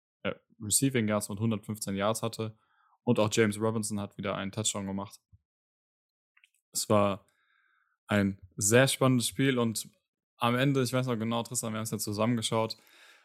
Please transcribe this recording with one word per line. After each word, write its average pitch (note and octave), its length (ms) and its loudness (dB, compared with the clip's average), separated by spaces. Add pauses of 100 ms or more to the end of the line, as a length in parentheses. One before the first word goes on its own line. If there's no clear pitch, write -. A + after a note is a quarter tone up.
(240)
äh, G2 120 -4 (260)
Receiving A2+ 460 2
Yards G#2 220 0
mit G2+ 100 -8
hundertfünfzehn G#2+ 560 -4
Yards G#2 260 0
hatte. A2+ 340 -6 (480)
Und A#2 160 2
auch G#2+ 120 4
James G#2 280 4
Robinson A2 400 -2
hat G2+ 180 -10
wieder G2 180 -4
einen G2 160 -6
Touchdown G#2 340 -4
gemacht. G2 340 -8 (1500)
Es - 180 -6
war G2+ 360 2 (800)
ein G2 320 2 (200)
sehr A#2+ 300 6
spannendes C3 400 2
Spiel C3+ 300 0
und A2+ 320 -2 (520)
am A#2+ 140 2
Ende, C3+ 280 2
ich A#2 100 -4
weiß C3 140 0
noch B2 100 -2
genau, A2+ 260 -2
Tristan, A2+ 300 -6
wir A2 60 -4
haben's A2 120 -6
ja A2+ 60 -4
zusammengeschaut, A2+ 800 -2 (480)